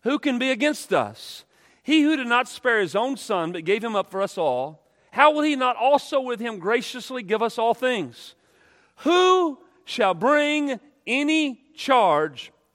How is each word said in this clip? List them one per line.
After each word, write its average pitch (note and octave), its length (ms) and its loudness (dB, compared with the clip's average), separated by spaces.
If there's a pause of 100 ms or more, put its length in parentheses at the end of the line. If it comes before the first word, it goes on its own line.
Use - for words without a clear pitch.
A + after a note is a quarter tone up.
who C#4+ 180 0
can C4 180 -2
be C4 140 0
against C4 400 -2
us? A2 540 -4 (360)
He D4+ 200 2
who D4+ 140 2
did B3+ 120 -6
not A#3+ 200 2
spare A3+ 340 0
his E3 140 -4
own A#3+ 220 -2
son, F3 340 -2
but E3+ 140 -10
gave G#3 180 0
him A3+ 120 -6
up F#3+ 160 -2
for F#3+ 100 -4
us G3 160 -4
all, D3 480 -4 (260)
how D4 200 6
will D4+ 100 -2
he D4+ 140 0
not B3+ 200 0
also C#4 460 2
with B3 180 -6
him A3 200 -8
graciously A#3+ 640 -4
give G#3 180 -2
us A3+ 160 -2
all A3+ 160 2
things? A#3 640 -4 (640)
Who F4+ 600 2 (280)
shall G3 280 0
bring D4 680 0 (280)
any C#4+ 560 -2 (100)
charge D#3 760 2 (240)